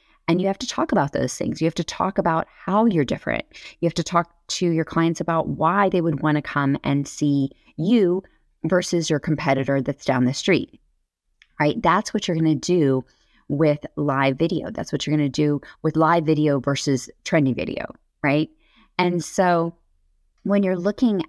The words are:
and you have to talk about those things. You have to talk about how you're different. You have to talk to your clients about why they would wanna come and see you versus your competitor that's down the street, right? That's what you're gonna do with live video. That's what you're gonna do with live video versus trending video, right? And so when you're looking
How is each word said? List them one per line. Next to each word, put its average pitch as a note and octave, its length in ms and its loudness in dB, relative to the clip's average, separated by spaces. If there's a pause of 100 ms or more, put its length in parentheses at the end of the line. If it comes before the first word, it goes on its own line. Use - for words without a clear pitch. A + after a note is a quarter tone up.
(300)
and F3 100 2
you F#3 80 0
have F#3+ 120 -2
to - 80 -6
talk - 260 -4
about C#3+ 180 0
those - 240 -4
things. D#3 240 -6
You D#3+ 60 0
have E3 100 -2
to E3+ 80 -4
talk - 340 -4
about E3 300 -2
how G#3 380 0
you're E3+ 180 2
different. E2 400 -4 (380)
You E3+ 60 0
have E3 80 0
to E3 80 -2
talk E3+ 300 -2 (160)
to F3 220 -2
your D#3+ 140 0
clients E3 340 -2
about E3 300 -2
why F#3 400 0
they F3+ 100 0
would D#3+ 220 0
wanna D3+ 200 0
come C#3+ 440 -2
and C#3+ 200 0
see C#3+ 440 0 (260)
you F#3 480 2 (400)
versus F3 460 0
your D3+ 100 2
competitor C#3 600 0
that's - 240 -6
down B2+ 180 2
the B2+ 100 2
street, - 460 -2 (800)
right? G3+ 240 0
That's F3+ 300 2
what G#3 120 -4
you're E3 120 -2
gonna D#3+ 180 2
do C#3 480 2 (460)
with D3 360 0 (120)
live C#3 400 0
video. D#3+ 340 -2
That's - 220 -8
what C#3+ 120 -6
you're D3 100 0
gonna D3 120 2
do D3 320 0 (220)
with D#3 160 -2
live D#3+ 280 4
video D3 360 2
versus C#3 480 -2 (160)
trending C3+ 300 2
video, - 300 -6 (380)
right? D3+ 260 2 (480)
And F3+ 240 0
so E3+ 540 0 (680)
when G3+ 200 2
you're F#3 140 0
looking G3+ 520 0